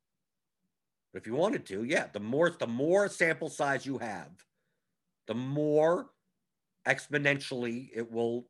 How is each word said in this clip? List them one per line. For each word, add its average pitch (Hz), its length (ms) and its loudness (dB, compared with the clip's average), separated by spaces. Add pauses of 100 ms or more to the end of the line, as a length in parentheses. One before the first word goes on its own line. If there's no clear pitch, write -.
(1120)
But 95 100 -10
if - 40 -18
you 113 80 -6
wanted 180 320 0
to, 101 180 -6
yeah, 160 280 0
the - 80 -6
more, 139 300 2
the 135 160 -4
more 160 420 2
sample 160 400 0
size 139 380 -2
you 131 120 -4
have, 95 320 -8 (960)
the 110 80 -4
more 151 760 2 (760)
exponentially, 135 1080 0
it 117 160 -4
will 117 400 0